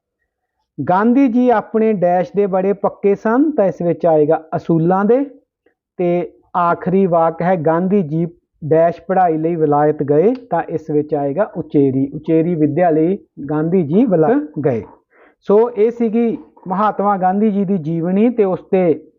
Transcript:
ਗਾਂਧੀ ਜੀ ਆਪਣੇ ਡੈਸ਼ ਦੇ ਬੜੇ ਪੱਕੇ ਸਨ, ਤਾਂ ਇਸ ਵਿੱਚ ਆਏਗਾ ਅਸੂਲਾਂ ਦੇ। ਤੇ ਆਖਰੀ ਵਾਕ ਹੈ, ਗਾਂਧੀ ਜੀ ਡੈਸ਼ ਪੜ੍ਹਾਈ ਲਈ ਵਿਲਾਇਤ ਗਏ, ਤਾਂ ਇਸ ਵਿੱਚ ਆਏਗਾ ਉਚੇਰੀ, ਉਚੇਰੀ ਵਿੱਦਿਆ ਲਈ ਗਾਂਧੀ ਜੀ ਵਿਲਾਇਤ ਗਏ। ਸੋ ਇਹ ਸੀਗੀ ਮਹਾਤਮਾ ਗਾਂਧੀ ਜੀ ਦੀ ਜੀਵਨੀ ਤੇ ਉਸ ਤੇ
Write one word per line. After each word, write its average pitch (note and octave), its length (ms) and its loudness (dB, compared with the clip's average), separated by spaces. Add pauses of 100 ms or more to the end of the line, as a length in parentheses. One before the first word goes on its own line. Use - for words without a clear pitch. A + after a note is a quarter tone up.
(880)
ਗਾਂਧੀ A#3 400 2
ਜੀ B3 220 2
ਆਪਣੇ A3 420 0
ਡੈਸ਼ F3+ 440 0
ਦੇ G3+ 100 2
ਬੜੇ F#3+ 260 0
ਪੱਕੇ G3 420 -2
ਸਨ, B3 360 0
ਤਾਂ A#3 140 0
ਇਸ F3+ 180 -2
ਵਿੱਚ E3+ 240 -2
ਆਏਗਾ D#3 380 2 (120)
ਅਸੂਲਾਂ F3 480 0
ਦੇ। B3+ 220 2 (680)
ਤੇ F3 360 -2 (240)
ਆਖਰੀ F#3 500 0
ਵਾਕ E3 360 0
ਹੈ, F#3 140 0
ਗਾਂਧੀ F3 460 0
ਜੀ D#3+ 240 -4 (380)
ਡੈਸ਼ E3 440 0
ਪੜ੍ਹਾਈ F3+ 300 0
ਲਈ E3 180 -2
ਵਿਲਾਇਤ D3+ 460 0
ਗਏ, D3+ 320 2
ਤਾਂ F3 340 -4
ਇਸ D#3+ 220 -8
ਵਿੱਚ D3+ 240 -2
ਆਏਗਾ C#3+ 420 -2
ਉਚੇਰੀ, C#3 580 0
ਉਚੇਰੀ D#3+ 400 0
ਵਿੱਦਿਆ D3+ 360 2
ਲਈ D#3+ 280 0 (320)
ਗਾਂਧੀ E3 320 0
ਜੀ F3 220 2
ਵਿਲਾਇਤ A3+ 480 0 (120)
ਗਏ। A#2+ 180 -2 (580)
ਸੋ A3+ 300 2
ਇਹ A3+ 200 0
ਸੀਗੀ A#3 480 -2 (300)
ਮਹਾਤਮਾ G3+ 480 0
ਗਾਂਧੀ F#3+ 340 0
ਜੀ G3 140 -2
ਦੀ F#3+ 140 0
ਜੀਵਨੀ E3+ 520 0
ਤੇ A#3 140 0
ਉਸ F#3 160 -2 (100)
ਤੇ F3+ 480 0